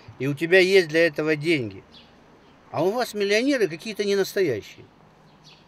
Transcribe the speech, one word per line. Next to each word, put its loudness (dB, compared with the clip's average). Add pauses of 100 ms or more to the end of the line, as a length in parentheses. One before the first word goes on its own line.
(180)
и -4
у -2
тебя 4
есть 4
для 2
этого -2
деньги. -4 (880)
А -4
у 0
вас -4
миллионеры 0
какие-то -8
ненастоящие. -2 (800)